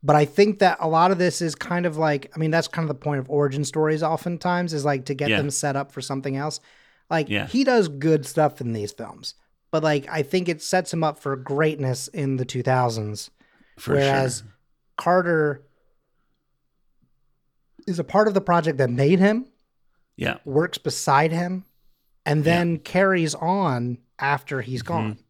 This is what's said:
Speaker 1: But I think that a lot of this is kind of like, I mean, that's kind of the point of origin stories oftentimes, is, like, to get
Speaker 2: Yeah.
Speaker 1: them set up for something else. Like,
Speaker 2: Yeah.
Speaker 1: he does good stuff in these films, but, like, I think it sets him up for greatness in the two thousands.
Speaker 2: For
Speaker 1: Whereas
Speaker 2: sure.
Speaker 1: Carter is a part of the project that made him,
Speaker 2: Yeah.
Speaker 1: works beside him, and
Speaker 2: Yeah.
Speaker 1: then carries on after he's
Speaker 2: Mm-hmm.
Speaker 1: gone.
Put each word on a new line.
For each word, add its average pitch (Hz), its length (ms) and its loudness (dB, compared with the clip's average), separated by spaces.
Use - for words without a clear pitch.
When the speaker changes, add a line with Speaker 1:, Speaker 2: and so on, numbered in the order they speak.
Speaker 1:
But 147 160 4
I 151 80 6
think 202 340 2
that 180 220 4
a 170 60 -2
lot 165 240 4
of 190 60 0
this 180 240 0
is 160 140 -4
kind 175 300 -4
of 160 100 -2
like, 151 400 0
I - 40 -10
mean, 160 120 0
that's 165 160 0
kind - 160 -4
of 156 60 -2
the 139 120 -6
point 147 180 -2
of 131 100 -8
origin 143 340 0
stories 156 400 -2
oftentimes, 175 720 -2
is, 143 100 -4
like, 139 220 0
to 147 80 -4
get 135 160 -2
Speaker 2:
Yeah. 107 80 2
Speaker 1:
them 147 120 0
set 139 280 -2
up 139 140 -6
for 135 100 -12
something 135 340 -6
else. 147 240 -6
Like, 160 200 0
Speaker 2:
Yeah. 104 180 -2
Speaker 1:
he 269 160 0
does 240 240 4
good 147 380 0
stuff 151 340 0
in 120 140 -4
these 104 180 -6
films, - 440 -14
but, 156 120 0
like, 147 260 0
I 160 120 -4
think 180 280 -2
it 160 120 -4
sets 185 320 -2
him 165 100 0
up 156 160 -2
for 139 180 -4
greatness 139 720 -2
in 135 280 -4
the 127 80 -2
two 123 180 -6
thousands. 113 680 0
Speaker 2:
For - 160 -4
Speaker 1:
Whereas 135 460 2
Speaker 2:
sure. 107 140 -20
Speaker 1:
Carter 170 680 0
is 175 120 -4
a 165 40 -2
part 214 240 4
of 208 60 0
the 190 80 2
project 165 380 0
that 131 100 4
made 139 300 4
him, 214 260 4
Speaker 2:
Yeah. - 280 -4
Speaker 1:
works 156 320 0
beside 147 540 2
him, 180 340 -4
and 147 200 2
Speaker 2:
Yeah. 165 120 4
Speaker 1:
then 170 220 2
carries 180 560 2
on 143 600 -2
after 139 420 -4
he's 120 220 -8
Speaker 2:
Mm-hmm. - 100 -12
Speaker 1:
gone. 110 240 -4